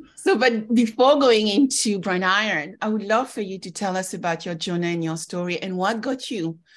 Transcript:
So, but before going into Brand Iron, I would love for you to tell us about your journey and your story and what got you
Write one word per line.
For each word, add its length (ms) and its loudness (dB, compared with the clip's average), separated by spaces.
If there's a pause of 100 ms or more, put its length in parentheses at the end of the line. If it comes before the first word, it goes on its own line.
(160)
So, 220 2
but 380 2
before 420 4
going 300 4
into 500 2
Brand 280 -2
Iron, 560 0
I 80 -2
would 140 -2
love 260 2
for 100 -10
you 200 -6
to 120 -12
tell 240 -4
us 180 -4
about 320 -4
your 80 -6
journey 400 -2
and 80 -2
your 140 -4
story 440 -6
and 180 -6
what 240 0
got 280 -6
you 300 -6 (180)